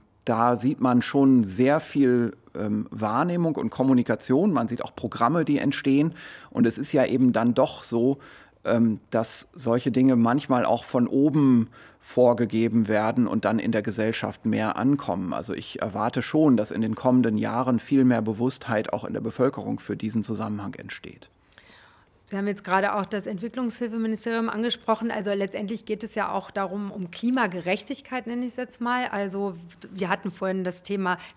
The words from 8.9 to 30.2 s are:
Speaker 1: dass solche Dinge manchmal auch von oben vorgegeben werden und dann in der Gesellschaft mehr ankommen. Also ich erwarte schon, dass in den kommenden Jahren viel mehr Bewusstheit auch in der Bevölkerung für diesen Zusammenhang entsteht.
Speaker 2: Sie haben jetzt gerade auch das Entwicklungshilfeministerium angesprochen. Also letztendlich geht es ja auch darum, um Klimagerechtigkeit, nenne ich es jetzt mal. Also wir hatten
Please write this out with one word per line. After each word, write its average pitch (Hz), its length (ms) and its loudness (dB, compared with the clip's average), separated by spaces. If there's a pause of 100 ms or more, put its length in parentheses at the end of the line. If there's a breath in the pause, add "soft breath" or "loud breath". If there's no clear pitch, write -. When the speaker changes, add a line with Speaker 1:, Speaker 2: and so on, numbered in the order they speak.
Speaker 1:
dass - 440 -4
solche 123 360 0
Dinge 131 260 4
manchmal 120 500 2
auch 117 180 0
von 123 240 0
oben 135 600 4 (320 loud breath)
vorgegeben 113 880 2
werden 110 380 2
und - 180 0
dann 110 140 2
in - 140 -2
der 110 100 0
Gesellschaft 107 640 -4
mehr 110 300 0
ankommen. 101 560 0
Also - 220 -6
ich - 260 -10
erwarte 110 420 -2
schon, 156 340 4
dass 107 140 -2
in - 100 -4
den 110 140 -2
kommenden 120 440 2
Jahren 117 400 0
viel 135 260 2
mehr 120 180 4
Bewusstheit 110 680 -2
auch 101 120 -4
in - 80 -8
der 107 80 -4
Bevölkerung 113 600 -2
für - 160 -6
diesen 107 280 -2
Zusammenhang 104 500 -6
entsteht. - 560 -16 (1000 soft breath)
Speaker 2:
Sie 196 60 -8
haben 196 100 -2
jetzt 202 160 -4
gerade 196 320 0
auch 196 120 -2
das 196 200 -6
Entwicklungshilfeministerium 226 1200 -4
angesprochen. 226 640 -2
Also 208 220 -4
letztendlich 196 520 -6
geht 214 200 -6
es 214 100 -12
ja 196 160 -4
auch 190 220 -8
darum, 196 400 -6
um 180 180 -8
Klimagerechtigkeit, 226 1160 -4
nenne 247 180 -6
ich 233 60 -8
es - 40 -16
jetzt 247 240 -10
mal. 247 260 -2
Also 196 480 -4 (360)
wir 190 180 -4
hatten 185 220 -2